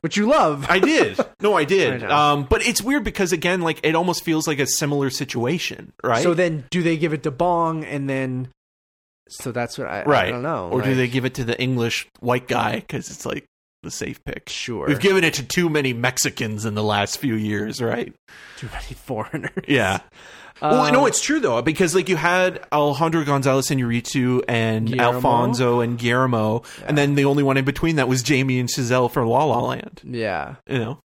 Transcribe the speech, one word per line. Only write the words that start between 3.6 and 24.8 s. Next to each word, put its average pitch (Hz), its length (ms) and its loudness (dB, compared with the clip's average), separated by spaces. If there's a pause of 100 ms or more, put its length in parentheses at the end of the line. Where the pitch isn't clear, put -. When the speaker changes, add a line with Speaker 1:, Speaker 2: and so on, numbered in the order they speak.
Speaker 2:
like, 165 200 -2
it 156 140 0
almost 170 280 0
feels 156 240 0
like 147 120 -2
a 135 80 0
similar 143 420 0
situation, - 800 -4 (120)
right? 120 180 2
Speaker 1:
So 175 140 4
then 160 340 0
do 180 140 0
they 165 140 0
give 156 160 0
it 151 100 -6
to 156 80 -2
Bong 165 520 0
and 139 240 -6
then, 131 420 -4 (760)
so - 240 -10
that's 117 280 -6
what 113 80 -6
I, 95 160 -6
Speaker 2:
Right. 123 240 4
Speaker 1:
I 113 40 -2
don't 123 120 -6
know. 127 280 -4
Speaker 2:
Or 127 120 0
do 127 60 0
Speaker 1:
Like 131 80 2
Speaker 2:
they 127 100 2
give 127 180 -2
it 127 100 -4
to 131 80 -6
the 117 160 -2
English 123 480 -2 (120)
white 127 280 -2
guy 113 400 -2
'cause - 220 -8
it's, - 160 -16
like, - 200 -8 (360)
the 82 80 -14
safe - 340 -10
pick? - 260 -12
Speaker 1:
Sure. 107 360 -8
Speaker 2:
We've 139 140 0
given 190 240 4
it 156 120 2
to 139 80 -6
too 175 240 0
many 143 260 0
Mexicans 117 720 -2
in 107 120 -4
the 107 80 -2
last 104 340 0
few 127 160 -2
years, 107 480 -4
right? 117 320 -4 (440)
Speaker 1:
Too 120 140 -12
many - 220 -12
foreigners. 127 720 -8
Speaker 2:
Yeah. 98 340 2 (600)
Well, 151 240 4
Speaker 1:
Um, - 80 2
Speaker 2:
no, 262 140 6
it's - 140 0
true, 302 180 0
though, 127 240 0
because, 160 320 0
like, 175 120 2
you 185 100 2
had 175 540 0
Alejandro 151 540 2
Gonzalez 135 440 2
Iñárritu 123 800 0
and 113 420 0